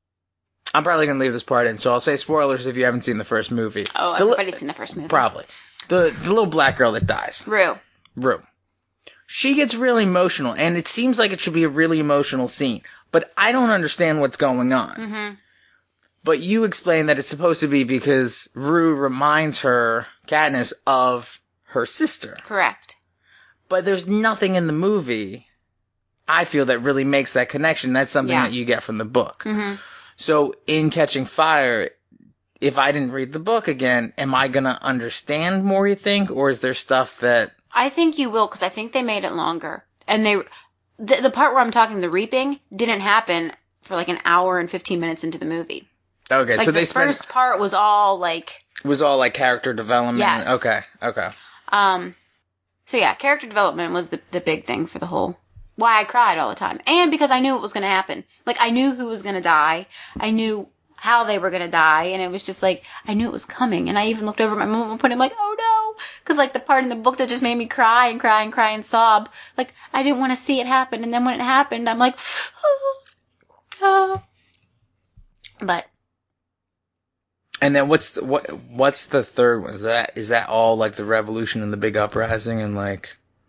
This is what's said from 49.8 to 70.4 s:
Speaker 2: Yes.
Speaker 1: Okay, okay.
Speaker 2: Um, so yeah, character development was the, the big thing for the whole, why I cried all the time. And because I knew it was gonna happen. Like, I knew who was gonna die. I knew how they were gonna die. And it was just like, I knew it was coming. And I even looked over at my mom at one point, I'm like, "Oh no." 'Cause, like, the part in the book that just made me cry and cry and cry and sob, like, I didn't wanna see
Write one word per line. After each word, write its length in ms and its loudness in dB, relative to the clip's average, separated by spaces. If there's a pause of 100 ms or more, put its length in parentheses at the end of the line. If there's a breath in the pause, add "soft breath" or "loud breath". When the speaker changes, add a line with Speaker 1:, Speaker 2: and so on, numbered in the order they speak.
Speaker 2:
Yes. 300 0
Speaker 1:
Okay, 340 0 (220)
okay. 260 -4 (400 loud breath)
Speaker 2:
Um, 460 0 (720)
so 120 -4
yeah, 160 4
character 320 0
development 480 0
was 140 -4
the, 140 -8 (100)
the 100 -4
big 240 -4
thing 220 -4
for 100 -14
the 100 -8
whole, 300 -4 (380)
why 240 4
I 60 0
cried 340 4
all 100 0
the 60 -6
time. 320 -6
And 240 4
because 180 2
I 120 4
knew 160 2
it 40 -6
was 120 -8
gonna 140 -4
happen. 360 -2 (240 soft breath)
Like, 120 -2
I 120 2
knew 240 2
who 100 -8
was 160 -8
gonna 200 -6
die. 440 2 (340 loud breath)
I 120 -2
knew 360 -2 (280)
how 300 2
they 120 0
were 140 -2
gonna 160 -4
die. 380 4
And 180 -4
it 80 -4
was 100 -8
just 220 -6
like, 200 2 (240 loud breath)
I 60 -4
knew 140 0
it 60 -6
was 120 -8
coming. 420 -2
And 120 0
I 80 0
even 180 -2
looked 160 -2
over 120 2
at 60 -2
my 60 2
mom 180 0
at 60 -6
one 80 -8
point, 160 0
I'm 60 -4
like, 180 0
"Oh 220 -2
no." 440 -2 (220 loud breath)
'Cause, 120 -2
like, 160 2
the 60 -2
part 240 2
in 60 -4
the 60 -6
book 220 0
that 120 -2
just 120 -4
made 140 0
me 120 -4
cry 400 4
and 120 -4
cry 240 4
and 100 -8
cry 180 2
and 140 -8
sob, 440 4 (280 loud breath)
like, 160 -4 (200 loud breath)
I 100 0
didn't 160 2
wanna 160 0
see 240 -2